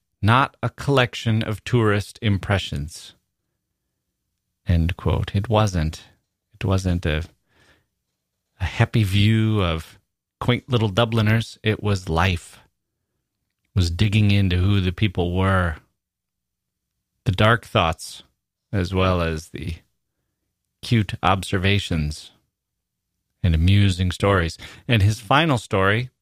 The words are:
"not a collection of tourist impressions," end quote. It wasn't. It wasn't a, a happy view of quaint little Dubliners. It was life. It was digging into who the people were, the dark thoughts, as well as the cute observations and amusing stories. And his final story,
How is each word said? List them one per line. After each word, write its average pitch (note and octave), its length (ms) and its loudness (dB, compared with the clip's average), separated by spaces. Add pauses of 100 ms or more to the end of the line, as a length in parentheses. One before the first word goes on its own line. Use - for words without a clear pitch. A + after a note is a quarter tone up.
(200)
"not A#2+ 420 2
a A#2+ 60 -2
collection A#2+ 760 -2
of - 220 -8
tourist G#2+ 560 0
impressions," F#2+ 960 -4 (1500)
end E2+ 300 2
quote. - 380 -2
It G2 140 -2
wasn't. F2+ 560 0 (480)
It - 120 -10
wasn't F#2 420 0
a, D#2+ 180 -2 (1400)
a F2+ 40 -4
happy A2+ 380 0
view G#2+ 600 2
of E2 360 -6 (420)
quaint - 280 -2
little A2+ 220 0
Dubliners. A2 720 0
It G#2+ 200 -2
was F#2+ 260 -2
life. E2+ 520 -2 (1120)
It - 40 0
was F2 120 2
digging G#2 400 2
into G2 280 2
who G2 220 2
the F2+ 120 0
people F2+ 440 -2
were, F#2 400 0 (1500)
the - 80 0
dark A2 340 2
thoughts, - 560 -2 (500)
as F#2 220 -2
well F#2 260 2
as E2 280 -4
the E2+ 280 -10 (1040)
cute A2 420 0
observations F2+ 1080 -2 (1120)
and E2+ 120 2
amusing F#2 560 2
stories. F#2 460 0 (300)
And A2+ 160 2
his G#2 160 2
final C#3+ 400 2
story, G#2 520 0 (120)